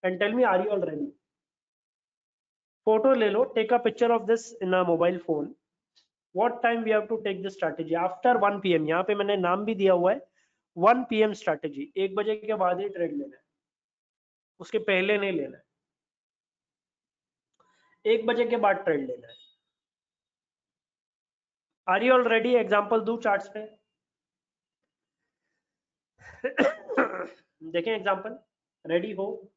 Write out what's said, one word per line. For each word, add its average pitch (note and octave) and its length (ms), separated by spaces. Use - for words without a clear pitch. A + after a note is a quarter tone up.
And F#3 180
tell G#3+ 140
me, B3 140
are F#3 120
you G#3 120
all F3+ 100
ready? D3 240
Photo A3 280
ले A3+ 160
लो, G#3+ 120
take A3 140
a A#3+ 140
picture A#3 240
of A3+ 200
this A3+ 160
in F#3 160
a F3+ 100
mobile E3+ 380
phone। D3+ 260
What A#3 300
time A#3 220
we A3 100
have G#3+ 140
to A3 160
take F#3+ 160
this F#3+ 120
strategy? E3 500
After A#3+ 300
one G3+ 180
P F3 140
M, D#3 100
यहाँ E3+ 140
पे G#3 120
मैंने G3+ 220
नाम F#3 280
भी A3 100
दिया F#3+ 180
हुआ F3+ 200
है, C#4 140
वन A#3 280
पी A3+ 180
एम G#3+ 100
स्ट्रेटजी, D3 640
एक F#3+ 180
बजे G#3+ 220
के G#3+ 180
बाद F3+ 260
ही G3+ 80
trade F#3 240
लेना - 240
है, - 60
उसके G3+ 180
पहले G3+ 400
नहीं G3 140
लेना C3+ 240
है, - 80
एक A3 220
बजे A#3 200
के A#3 100
बाद G3+ 200
trade D3 300
लेना - 220
है। - 140
Are F#3+ 160
you B3+ 100
all B3+ 160
ready? A3+ 280
example G#3 440
दूं A3+ 200
charts G3+ 360
पे? G#3+ 40
<coughs> C#4+ 1300
देखें E3+ 200
example, G3+ 460
ready F3 280
हो? F#3+ 140